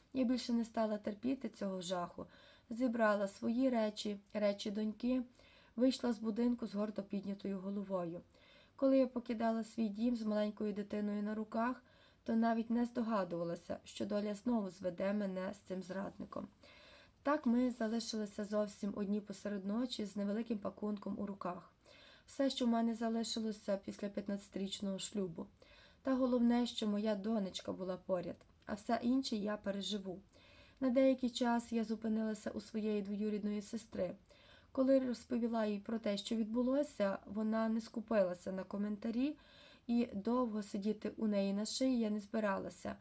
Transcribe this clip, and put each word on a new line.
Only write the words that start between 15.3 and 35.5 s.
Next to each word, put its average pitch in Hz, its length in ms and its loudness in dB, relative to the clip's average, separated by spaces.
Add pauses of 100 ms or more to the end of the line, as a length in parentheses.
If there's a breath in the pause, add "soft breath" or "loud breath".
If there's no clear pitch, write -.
з - 140 -14
цим 185 140 -4
зрадником. - 680 -8 (720 loud breath)
Так 294 240 2
ми 247 240 4
залишилися 220 720 -2
зовсім 202 520 -2
одні 208 240 0
посеред 202 460 -6
ночі 226 380 -2
з 196 120 -8
невеликим 208 420 -2
пакунком 202 600 -4
у 202 80 -4
руках. 190 460 -8 (540 loud breath)
Все, 277 240 2
що 269 160 0
в - 20 6
мене 233 260 4
залишилося 226 920 -2
після 202 240 -6
п'ятнадцятирічного 196 920 -4
шлюбу. 190 480 -4 (560 loud breath)
Та 269 120 2
головне, 240 520 4
що 226 220 -2
моя 208 260 2
донечка 202 580 -2
була 185 240 -4
поряд, 175 400 -2 (300)
а - 80 -6
все 226 280 0
інше 254 340 2
я 208 200 -2
переживу. 196 640 -4 (600 loud breath)
На 262 100 4
деякий 262 400 6
час 240 420 0
я 226 120 2
зупинилася 220 640 -2
у 214 100 -6
своєї 214 420 0
двоюрідної 208 600 -2
сестри. 202 540 -4 (560 loud breath)
Коли 269 260 6
розповіла 233 680 0